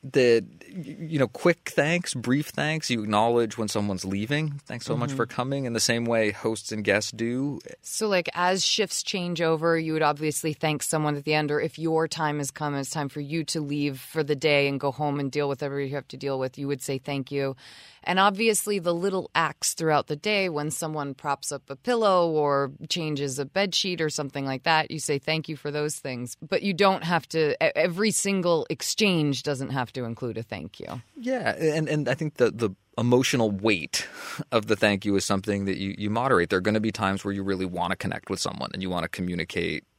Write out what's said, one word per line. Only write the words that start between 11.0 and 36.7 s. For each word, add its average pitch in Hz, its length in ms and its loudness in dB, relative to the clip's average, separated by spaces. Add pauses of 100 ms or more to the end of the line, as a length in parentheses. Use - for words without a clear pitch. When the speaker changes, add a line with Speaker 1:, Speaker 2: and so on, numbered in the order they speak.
Speaker 2:
at 143 80 -8
the 151 100 2
end, 151 160 0
or 147 100 2
if 156 180 -4
your 160 300 0
time 151 300 -2
has 139 120 -4
come, 147 260 -4
it's 139 120 -4
time 143 220 -4
for 147 100 -10
you 147 240 -4
to 156 160 -4
leave 143 400 -2
for - 220 -4
the 147 140 2
day 143 320 4
and 139 120 -2
go 143 100 0
home 147 300 -2
and 139 100 -2
deal 143 200 0
with 135 100 -4
whatever 143 200 -4
you 139 140 -4
have 143 140 -6
to - 80 -14
deal 135 220 -4
with, 131 180 -4
you 139 120 -6
would 143 120 -2
say 139 160 -4
thank 135 340 -6
you. 135 240 -2 (480)
And 185 160 0
obviously 208 600 2
the 175 160 0
little 190 400 -2
acts 156 400 0
throughout 156 320 2
the 151 100 -4
day, 196 320 0
when 147 220 -4
someone 151 420 -6
props 143 400 -4
up 139 160 -10
a 135 80 -10
pillow 196 540 4
or 143 420 2 (160)
changes 143 500 -2
a 143 60 -2
bed 190 300 -2
sheet 180 260 -2
or 156 80 2
something 143 380 -4
like 135 160 -4
that, 156 280 2
you 156 80 -6
say, 143 200 -2
"Thank 156 320 -2
you 156 60 -6
for 147 140 -8
those 151 260 -2
things." 123 440 -8
But 160 220 -2
you 196 100 0
don't 190 320 2
have 165 240 0
to, 156 220 2 (120)
e-, 160 140 4
every 180 340 2
single 175 600 2
exchange 156 720 2
doesn't 135 260 -2
have 127 240 -4
to 127 120 -6
include 113 340 -6
a 113 40 -8
thank 95 380 -12
you. - 220 -10 (120)
Speaker 1:
Yeah, 240 440 -2
and, 156 320 0
and 151 180 0
I 135 60 2
think 151 240 -6
the, 120 120 6
the 107 200 0 (260)
emotional 123 540 4
weight 98 580 0 (420)
of 110 180 2
the 110 80 4
thank 101 280 2
you 101 120 2
is 95 100 2
something 98 400 0
that 95 100 -2
you, 98 220 -6
you 104 100 -4
moderate. 110 400 2
There 98 80 2
are 92 60 2
gonna 107 180 2